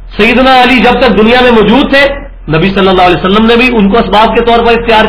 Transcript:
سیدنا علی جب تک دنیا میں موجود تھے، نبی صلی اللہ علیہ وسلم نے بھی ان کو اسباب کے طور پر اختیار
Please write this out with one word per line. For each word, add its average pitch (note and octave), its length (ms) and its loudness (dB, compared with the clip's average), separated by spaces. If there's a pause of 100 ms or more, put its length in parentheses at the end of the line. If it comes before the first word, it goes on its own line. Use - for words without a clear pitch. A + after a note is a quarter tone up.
(180)
سیدنا B3 460 2
علی B3+ 140 0
جب A#3+ 240 0
تک A3 200 0
دنیا A#3 200 2
میں B3 100 2
موجود A3+ 420 0
تھے، C#4 200 0 (440)
نبی F3+ 100 0
صلی F#3+ 200 -2
اللہ F#3 140 0
علیہ F3+ 220 2
وسلم G#3 220 0
نے A#3 100 2
بھی B3 120 0
ان G#3+ 260 0
کو A#3 60 0
اسباب A3 380 0
کے A#3 80 0
طور A#3 200 0
پر A#3 60 0
اختیار A3 380 0